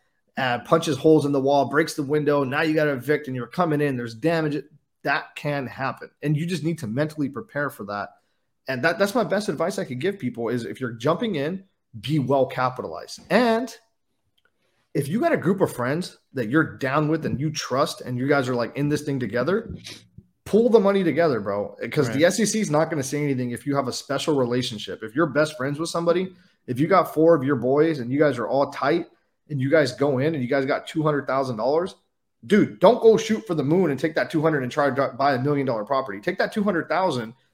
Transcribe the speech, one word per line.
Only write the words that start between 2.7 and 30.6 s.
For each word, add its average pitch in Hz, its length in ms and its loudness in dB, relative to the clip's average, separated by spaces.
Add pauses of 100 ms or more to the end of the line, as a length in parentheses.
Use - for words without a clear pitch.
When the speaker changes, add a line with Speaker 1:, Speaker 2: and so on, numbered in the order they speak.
Speaker 1:
gotta 151 180 2
evict 143 340 -2
and 131 100 -8
you're 120 100 -6
coming 156 340 0
in. 143 160 0
There's 117 180 -8
damage. 156 480 -2 (400)
That 143 340 -4
can 143 300 -6
happen. 123 440 -8 (120)
And 147 140 2
you 156 80 -2
just 170 200 -4
need 165 140 -2
to 123 80 -8
mentally 143 420 -4
prepare 135 420 -8
for 110 140 -14
that. 101 260 -8 (580)
And 127 160 -4
that, 170 140 2
that's 202 160 0
my 240 100 2
best 190 260 -2
advice 170 280 -2
I 185 60 -4
could 127 160 -8
give 196 180 -2
people 117 300 -4
is 117 160 -2
if - 160 -10
you're 120 120 -6
jumping 165 420 -2
in, 160 300 -4 (360)
be 135 180 -2
well 131 280 2
capitalized. 123 760 -6 (100)
And 233 440 2 (1200)
if 131 140 -2
you 202 120 -2
got 330 120 2
a 247 40 4
group 180 240 0
of 170 100 4
friends 139 460 -4 (160)
that 120 160 -4
you're 120 300 0
down 143 300 0
with 156 180 -2
and 113 120 -2
you 151 120 -2
trust 156 500 -2
and 123 160 -8
you 127 120 -4
guys 139 200 2
are, 127 60 -2
like, 117 220 -2
in 143 120 0
this 147 140 -2
thing 139 180 -4
together, 123 540 -2 (720)
pull 226 240 4
the 226 100 8
money 196 240 2
together, 151 360 2
bro. 101 360 -4 (140)
'Cause 135 180 0
the 113 60 -4
Speaker 2:
Right. 143 100 4
Speaker 1:
S 185 160 2
E 208 60 2
C 220 140 -2
is 170 100 -4
not 156 200 2
gonna 156 120 -2
say 147 200 -4
anything 127 280 -2
if 120 160 -8
you 139 100 0
have 131 120 0
a 113 40 -4
special 139 440 -2
relationship. 120 680 -2
If 110 120 -12
you're 151 120 4
best 147 320 0
friends 139 200 -4
with 165 120 -4
somebody, 175 440 -2 (320)
if 123 140 -4
you 160 60 4
got 170 260 4
four 160 220 6
of 139 100 2
your 139 120 2
boys 143 420 2
and 120 120 -8
you 139 80 0
guys 147 200 4
are 113 100 -4
all 135 220 2
tight 156 360 -2 (440)
and 143 100 -4
you 135 80 0
guys 143 240 4
go 139 260 0
in 156 160 0
and 135 80 -2
you 120 60 -2
guys 139 160 2